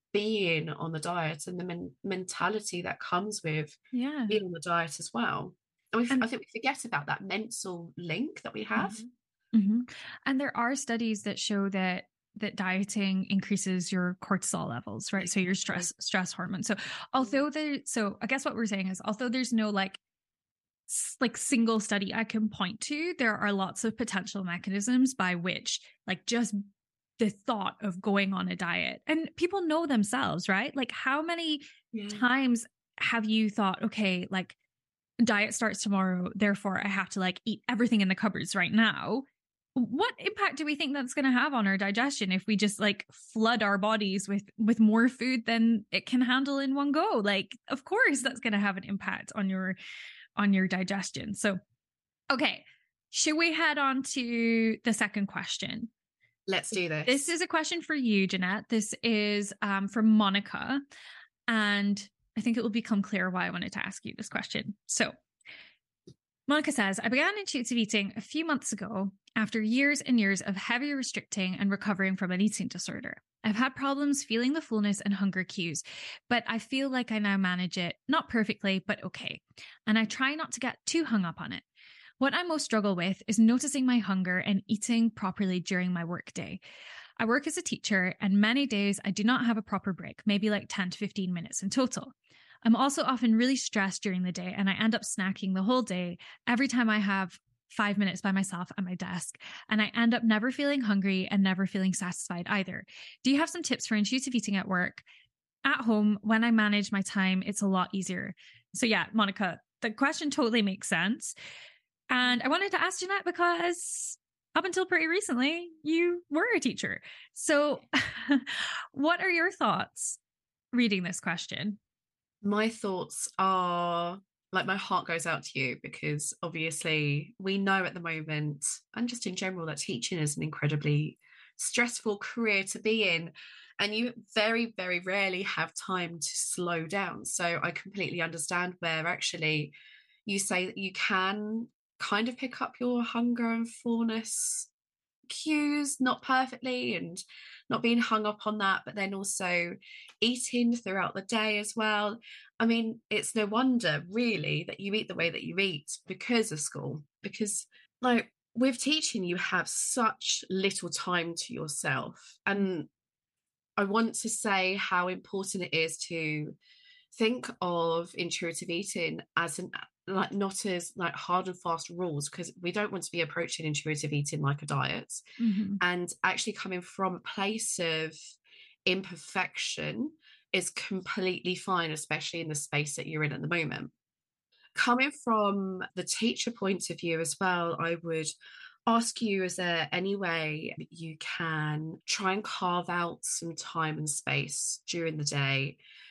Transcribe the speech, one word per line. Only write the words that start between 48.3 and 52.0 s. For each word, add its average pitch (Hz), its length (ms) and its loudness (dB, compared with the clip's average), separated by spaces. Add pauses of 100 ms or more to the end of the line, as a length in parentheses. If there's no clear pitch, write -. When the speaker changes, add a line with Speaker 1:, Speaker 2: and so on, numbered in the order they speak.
Speaker 2:
gonna 214 200 0
have 202 180 2
an 196 60 -8
impact - 500 -6
on 196 160 0
your 190 260 -2 (600)
on 202 180 4
your 190 140 6
digestion. 190 680 -4
So, 196 240 0 (720)